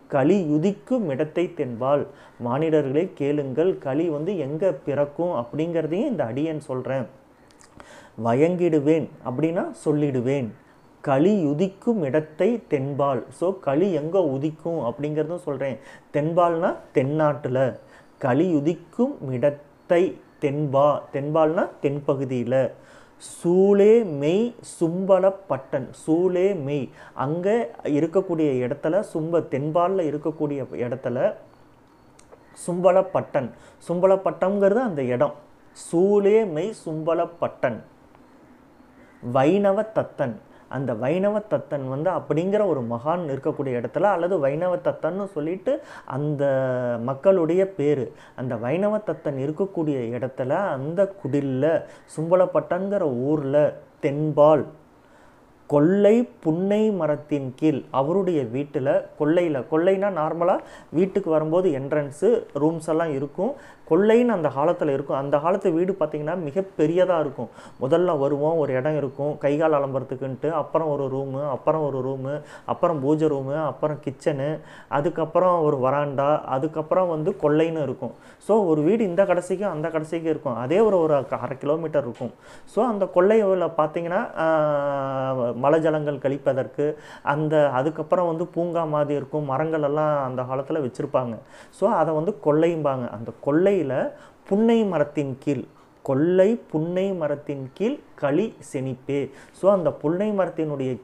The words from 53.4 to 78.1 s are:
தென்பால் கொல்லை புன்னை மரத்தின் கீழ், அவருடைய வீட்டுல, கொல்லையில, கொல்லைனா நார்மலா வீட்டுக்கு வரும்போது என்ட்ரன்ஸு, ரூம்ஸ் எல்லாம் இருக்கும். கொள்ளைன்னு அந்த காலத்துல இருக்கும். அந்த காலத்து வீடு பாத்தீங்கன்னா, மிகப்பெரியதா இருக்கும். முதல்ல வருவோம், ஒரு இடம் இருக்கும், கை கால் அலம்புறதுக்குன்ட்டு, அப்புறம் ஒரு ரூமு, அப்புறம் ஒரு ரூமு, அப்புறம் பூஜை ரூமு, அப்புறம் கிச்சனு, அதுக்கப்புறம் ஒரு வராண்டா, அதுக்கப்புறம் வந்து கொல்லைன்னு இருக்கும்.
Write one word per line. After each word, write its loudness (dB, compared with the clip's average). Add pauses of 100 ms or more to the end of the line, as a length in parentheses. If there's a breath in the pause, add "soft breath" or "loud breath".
தென்பால் 4 (1000 soft breath)
கொல்லை 4 (100)
புன்னை 0
மரத்தின் -2
கீழ், 2 (100)
அவருடைய 0
வீட்டுல, -2 (180)
கொல்லையில, 2
கொல்லைனா 2
நார்மலா 0 (320 loud breath)
வீட்டுக்கு 0
வரும்போது 2
என்ட்ரன்ஸு, 0 (100)
ரூம்ஸ் -2
எல்லாம் 0
இருக்கும். -4 (380 loud breath)
கொள்ளைன்னு 6
அந்த 0
காலத்துல 0
இருக்கும். -2
அந்த 0
காலத்து 0
வீடு 0
பாத்தீங்கன்னா, -4
மிகப்பெரியதா 0
இருக்கும். -6 (320 loud breath)
முதல்ல 2
வருவோம், 0
ஒரு 0
இடம் 0
இருக்கும், -4
கை 0
கால் 2
அலம்புறதுக்குன்ட்டு, -4
அப்புறம் -2
ஒரு -2
ரூமு, -4
அப்புறம் 0
ஒரு -2
ரூமு, -6 (240 loud breath)
அப்புறம் 0
பூஜை 2
ரூமு, -2
அப்புறம் -4 (100)
கிச்சனு, -4 (280 loud breath)
அதுக்கப்புறம் 2
ஒரு 2
வராண்டா, 0
அதுக்கப்புறம் -2
வந்து -2
கொல்லைன்னு 2
இருக்கும். -6 (260 loud breath)